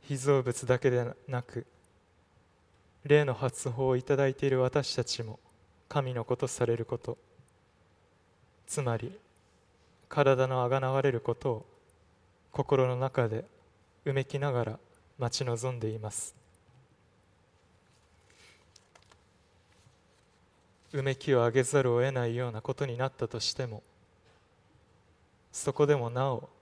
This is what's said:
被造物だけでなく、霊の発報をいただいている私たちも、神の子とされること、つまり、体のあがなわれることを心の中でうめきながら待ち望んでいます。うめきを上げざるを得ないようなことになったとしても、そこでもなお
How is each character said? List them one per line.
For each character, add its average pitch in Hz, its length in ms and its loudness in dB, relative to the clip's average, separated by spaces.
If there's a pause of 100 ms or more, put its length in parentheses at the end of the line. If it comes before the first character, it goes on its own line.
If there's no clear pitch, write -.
被 143 140 -6
造 135 260 2
物 123 240 -4
だ 123 120 4
け 135 120 4
で 123 240 0 (140)
な 127 140 -4
く、 - 240 -10 (1400)
霊 147 200 6
の 131 100 0
発 127 360 -4
報 131 180 0
を 131 80 4
い 127 60 -2
た 139 140 2
だ 139 100 4
い 135 80 0
て - 120 -2
い 139 40 4
る 131 100 2
私 127 360 0
た 120 80 0
ち - 180 -6
も、 110 160 -10 (500)
神 131 240 -2
の 120 120 -4
子 123 120 0
と 131 120 -4
さ - 180 -2
れ 117 100 2
る 113 80 -4
こ 120 140 -6
と、 - 200 -10 (1500)
つ - 160 -6
ま 120 140 0
り、 113 200 -8 (920)
体 135 400 4
の 127 140 0
あ 123 60 0
が 131 120 2
な 131 120 0
わ 135 100 2
れ 135 100 4
る 117 80 0
こ 117 140 -2
と 131 180 -4
を 110 140 -8 (840)
心 135 340 2
の 127 100 -2
中 127 320 0
で 110 160 -6 (600)
う 143 100 -2
め 135 100 0
き - 140 -6
な 143 120 -2
が 123 140 0
ら 107 140 -8 (400)
待 120 200 -2
ち 139 60 -2
望 123 320 -4
ん 117 40 -8
で 110 100 -4
い 110 80 -8
ま 107 120 -8
す。 - 240 -10 (4000)
う 139 100 -2
め 135 140 0
き 135 180 2
を 127 40 8
上 117 120 6
げ 131 140 4
ざ 135 180 2
る 127 100 2
を 120 80 2
得 135 120 0
な 123 140 -2
い 117 80 -2
よ 123 140 -4
う 117 40 -8
な 110 100 -10
こ 139 100 -6
と 143 140 -4
に 120 100 -6
な 131 120 -2
っ - 40 -6
た - 160 -6
と 117 120 -6
し - 120 -2
て 131 140 -6
も、 110 160 -12 (1700)
そ - 200 -4
こ 151 140 4
で 147 100 4
も 120 120 -2
な 127 220 -2
お 117 180 -6 (140)